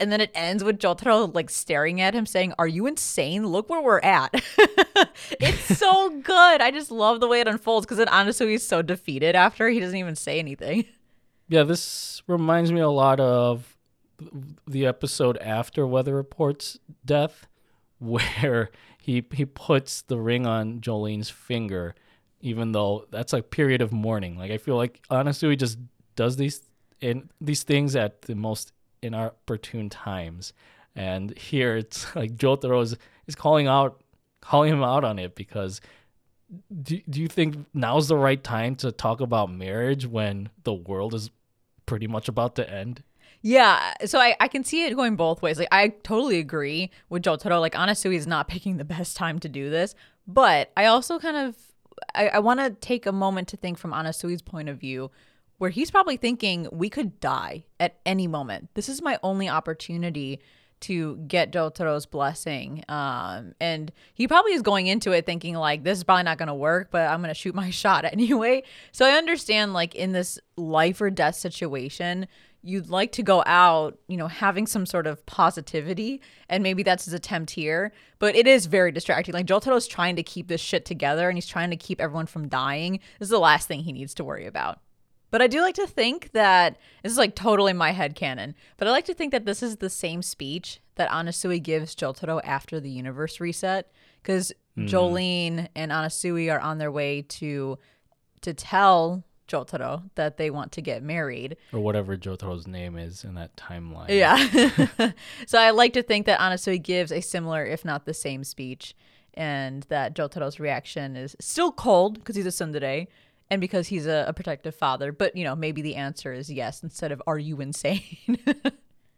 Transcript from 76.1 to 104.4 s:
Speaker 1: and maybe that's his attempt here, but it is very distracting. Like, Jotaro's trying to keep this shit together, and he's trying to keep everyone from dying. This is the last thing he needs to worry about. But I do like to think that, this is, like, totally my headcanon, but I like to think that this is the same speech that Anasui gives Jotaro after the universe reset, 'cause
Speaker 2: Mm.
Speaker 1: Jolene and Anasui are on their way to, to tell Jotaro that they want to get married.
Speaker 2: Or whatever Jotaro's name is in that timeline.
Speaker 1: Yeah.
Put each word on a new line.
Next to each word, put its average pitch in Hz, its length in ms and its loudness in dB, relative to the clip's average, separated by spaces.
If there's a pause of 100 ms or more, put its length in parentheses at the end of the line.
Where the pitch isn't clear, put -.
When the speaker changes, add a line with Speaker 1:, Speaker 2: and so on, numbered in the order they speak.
Speaker 1:
and 190 140 0
maybe 190 220 0
that's 180 220 2
his 170 80 -8
attempt 165 360 -6
here, 165 400 -4 (300)
but 208 160 4
it 226 100 8
is 247 200 8
very 175 260 4
distracting. 160 420 -2
Like, 175 120 -2
Jotaro's 233 420 2
trying 180 280 -2
to 170 60 -4
keep 175 240 -10
this 170 140 -4
shit - 240 -2
together, 156 440 0
and 180 80 -2
he's 175 120 -6
trying 175 220 -4
to 170 60 -6
keep - 240 -8
everyone 160 260 -4
from 156 220 -8
dying. 139 520 -2 (180)
This 208 80 -10
is 190 40 -4
the 220 100 4
last 151 260 6
thing 147 160 -6
he 160 100 -8
needs 135 220 -12
to 165 100 -8
worry 135 220 -10
about. 73 320 -6 (520)
But 226 120 2
I 254 40 6
do 262 140 2
like 359 160 2
to 392 100 -2
think 254 460 -2
that, 185 460 6 (240)
this 208 100 -4
is, 233 60 0
like, 240 180 4
totally 202 380 4
my 165 180 2
headcanon, 143 640 -6 (240)
but 202 100 0
I - 20 2
like 277 140 2
to 370 100 -6
think 302 180 -6
that 240 120 -2
this 202 180 -4
is 226 140 -6
the 190 140 -6
same 170 320 -6
speech - 580 -10 (160)
that 175 140 0
Anasui 170 520 -4
gives 156 320 -4
Jotaro 160 500 -6
after 143 360 -6
the 139 100 -12
universe 131 480 -8
reset, 180 540 -4 (320)
'cause 190 280 -2 (240)
Speaker 2:
Mm. 104 120 -4
Speaker 1:
Jolene 175 880 0
and 160 160 -6
Anasui 160 600 -2
are 151 60 0
on 156 200 -4
their 151 120 -4
way 143 320 -4
to, 139 560 -8 (640)
to 170 140 -8
tell 185 680 4 (260)
Jotaro 143 640 -6
that 151 240 -4
they 156 120 -2
want 143 220 -10
to - 100 -12
get 123 200 -6
married. 143 540 -6 (160)
Speaker 2:
Or 113 80 -4
whatever 104 360 -2
Jotaro's 92 500 -8
name 87 320 -10
is 85 260 -12
in 98 100 -12
that 85 220 -14
timeline. 170 520 -14
Speaker 1:
Yeah. 226 1040 4 (140)